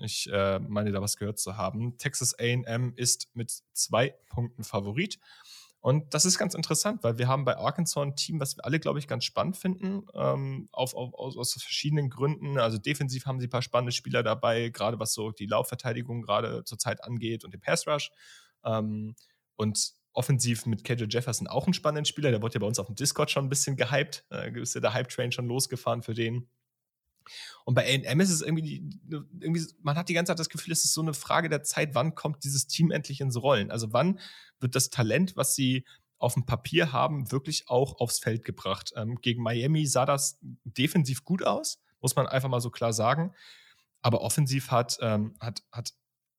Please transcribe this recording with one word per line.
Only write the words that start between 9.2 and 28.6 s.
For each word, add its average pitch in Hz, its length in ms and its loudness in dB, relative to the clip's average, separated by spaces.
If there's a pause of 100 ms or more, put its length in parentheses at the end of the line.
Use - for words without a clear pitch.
spannend - 340 0
finden, 190 560 -2
ähm, 135 580 -2
auf, 131 220 -2
auf, 123 180 -6
aus, - 240 -10
aus 120 160 -2
verschiedenen 147 560 0
Gründen. 139 500 0
Also 113 200 2
defensiv 135 480 -2
haben 131 140 -2
sie 123 60 -2
ein 120 40 -6
paar 123 120 0
spannende 123 300 0
Spieler 120 300 0
dabei, 113 480 2
gerade 107 280 -2
was 110 140 -2
so 110 200 -4
die 107 140 -8
Laufverteidigung 120 760 -2
gerade 113 420 0
zur - 140 -12
Zeit - 260 -4
angeht 113 400 -6
und 101 80 -14
den - 80 -16
Pass - 260 0
Rush. 147 240 -2 (540)
Ähm, 107 500 -2 (440)
und 107 340 0 (200)
offensiv 120 540 2
mit 110 180 -2
K - 80 -2
J 117 180 -2
Jefferson 120 360 -2
auch 135 200 0
einen 190 60 4
spannenden 151 320 0
Spieler. 147 260 2
Der 107 120 2
wurde 117 120 -4
ja 113 60 0
bei 101 60 0
uns 113 120 0
auf 95 100 -4
dem 104 60 -8
Discord 143 360 0
schon 139 160 2
ein - 20 -2
bisschen 139 280 0
gehypt. 135 540 0
Äh, 117 300 -6
ist 120 140 -6
ja 120 80 -2
der 110 100 4
Hype-Train 123 400 -2
schon 123 140 -4
losgefahren 120 560 -2
für 117 100 -6
den. 117 380 -2 (1120)
Und 127 100 0
bei 120 160 4
A 135 40 4
and 135 100 0
M 151 160 2
ist 196 80 6
es 165 140 0
irgendwie, 160 200 0